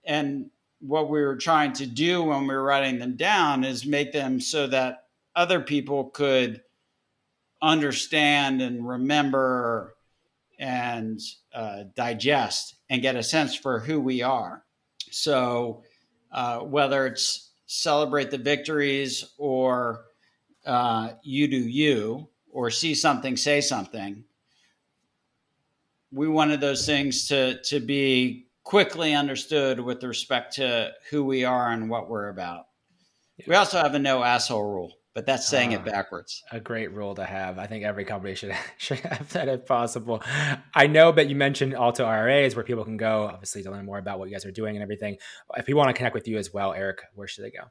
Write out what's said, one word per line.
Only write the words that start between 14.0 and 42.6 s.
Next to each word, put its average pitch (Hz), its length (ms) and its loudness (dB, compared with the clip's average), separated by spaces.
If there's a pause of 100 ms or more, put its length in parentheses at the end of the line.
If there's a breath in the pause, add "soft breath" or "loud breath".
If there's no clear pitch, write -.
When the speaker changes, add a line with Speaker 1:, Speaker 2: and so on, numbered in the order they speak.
Speaker 1:
we 127 220 -2
are. 120 400 -2 (480)
So, 123 720 0 (500 soft breath)
uh, 120 280 -4
whether 139 460 2
it's - 440 -4 (160)
celebrate 147 640 0
the 139 80 -6
victories 139 1000 -2
or, 127 680 0 (600 soft breath)
uh, 120 460 0 (120)
you 143 260 0
do 135 100 0
you, 123 680 0 (220)
or 120 200 -2
see 156 240 -2
something, 131 420 0
say 147 240 2
something, 104 640 -6 (1900)
we 143 160 0
wanted 151 320 4
those 139 260 0
things 143 420 0
to, 131 360 2
to 143 160 0
be 131 680 2 (180)
quickly 165 500 2
understood 139 680 0
with 123 220 -6
respect 123 520 -4
to 120 380 0 (180)
who 147 140 0
we 131 200 0
are 123 260 2
and 113 200 -2
what 113 180 -4
we're 104 200 -6
about. 87 380 -10 (720)
Speaker 2:
Yeah. - 100 -20
Speaker 1:
We 165 60 4
also 190 240 6
have 147 160 2
a 147 40 2
no 135 240 2
asshole 120 420 2
rule, 92 300 -6 (200)
but 117 120 -6
that's 135 200 0
saying 123 260 2
it 98 100 -2
Speaker 2:
Ah, 113 80 -6
Speaker 1:
backwards. 98 600 -6
Speaker 2:
a 117 80 -10
great 113 340 -6
rule 101 240 -8
to 98 80 -8
have. 95 340 -8
I 98 80 -10
think 107 180 -8
every 101 200 -4
company 95 300 -8
should, 98 200 -8 (120)
<laughs> - 120 -18
should - 220 -4
have 151 340 -8
that 139 140 0
if 127 180 -2
possible. 117 560 0 (520 loud breath)
I 147 120 8
know 160 260 10
that 156 160 6
you 139 80 -2
mentioned 139 380 2
Alto 120 300 2
I 113 140 2
R 113 100 2
As 135 280 4
where 113 80 -4